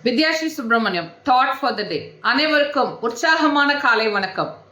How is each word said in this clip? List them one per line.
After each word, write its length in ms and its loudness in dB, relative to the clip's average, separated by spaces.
வித்யாஸ்ரீ 360 0
சுப்பிரமணியம், 640 -4
thought 280 4
for 260 -4
the 60 -4
day. 360 -8
அனைவருக்கும் 800 0
உற்சாகமான 760 2
காலை 320 2
வணக்கம். 500 -4